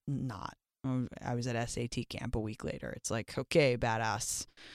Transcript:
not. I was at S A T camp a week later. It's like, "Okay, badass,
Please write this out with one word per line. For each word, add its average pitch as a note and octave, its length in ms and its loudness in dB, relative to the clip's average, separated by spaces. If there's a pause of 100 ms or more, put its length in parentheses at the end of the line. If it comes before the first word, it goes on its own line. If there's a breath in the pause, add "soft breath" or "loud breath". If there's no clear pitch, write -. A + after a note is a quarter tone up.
not. C3 460 -2 (680)
I B2 140 0
was A#2+ 120 0
at A#2 100 0
S A#2+ 200 -2
A A#2+ 100 0
T - 180 -2
camp - 280 -6
a A#2 60 2
week G#2+ 240 -4
later. - 320 -4
It's - 160 -6
like, - 260 -4
"Okay, C3 380 6
badass, A2+ 720 0 (280 loud breath)